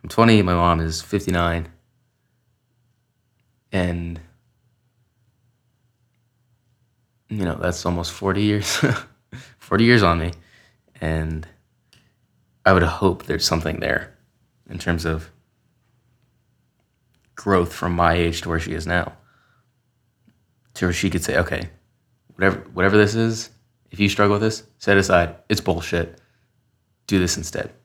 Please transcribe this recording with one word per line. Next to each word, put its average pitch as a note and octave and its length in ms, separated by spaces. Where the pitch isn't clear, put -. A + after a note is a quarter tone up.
I'm - 60
twenty, A2+ 320
my F2+ 120
mom E2+ 280
is D#2+ 200
fifty-nine, F2 680
and, F2 480
you G#2 160
know, D#2+ 100
that's F2 300
almost E2+ 260
forty F#2+ 320
years, G#2 400
<laughs> - 400
forty G#2+ 260
years A#2 180
on E2+ 160
me. E2+ 120
And D#2+ 460
I G2 80
would F2+ 100
hope E2+ 420
there's - 200
something D#2+ 340
there - 360
in - 80
terms E2+ 280
of D#2+ 240
growth F2+ 380
from F2 200
my E2+ 200
age E2+ 280
to - 80
where E2 100
she D#2+ 140
is D#2+ 140
now, F2 260
to F#2 100
where F2 80
she F2+ 160
could E2 140
say, - 140
"Okay, E2 320
whatever, F#2+ 220
whatever G2 240
this G#2 180
is, A2+ 340
if F#2 80
you G2+ 100
struggle G2+ 260
with G2+ 60
this, A2 220
set G2+ 180
aside. F2 380
It's G#2 120
bullshit. E2+ 580
Do G2 120
this F2+ 180
instead." - 360